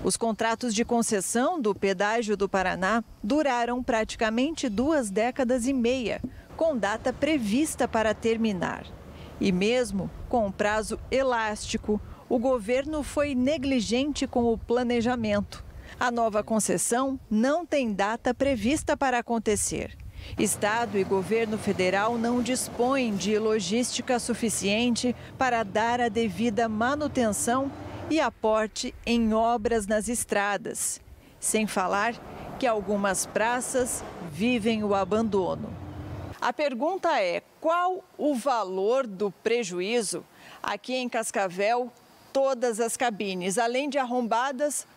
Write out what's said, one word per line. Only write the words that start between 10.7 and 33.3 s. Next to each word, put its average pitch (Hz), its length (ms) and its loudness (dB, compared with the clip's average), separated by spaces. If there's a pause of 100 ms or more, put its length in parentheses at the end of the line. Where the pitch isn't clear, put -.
elástico, 220 880 0 (260)
o 247 120 2
governo 262 640 0
foi 285 320 -2
negligente 262 920 0
com 233 260 2
o 220 60 0
planejamento. 233 1040 0 (360)
A 247 100 2
nova 226 320 2
concessão 226 760 0 (100)
não 269 340 2
tem 262 300 0
data 214 400 0
prevista 269 640 0
para 254 220 2
acontecer. 220 760 -2 (400)
Estado 208 640 0
e 190 60 2
governo 208 560 0
federal 196 580 2
não 240 240 2
dispõem 247 720 0
de 196 220 2
logística 220 800 0
suficiente 226 1000 0 (220)
para 240 240 2
dar 220 400 0
a 240 80 2
devida 226 580 0
manutenção 254 1040 0 (360)
e 311 120 2
aporte 220 760 0 (120)
em 226 280 2
obras 226 540 2
nas 214 220 0
estradas. 202 880 -2 (400)
Sem 220 260 0
falar 202 480 0 (460)
que 262 80 2
algumas 202 580 0
praças 240 800 0 (260)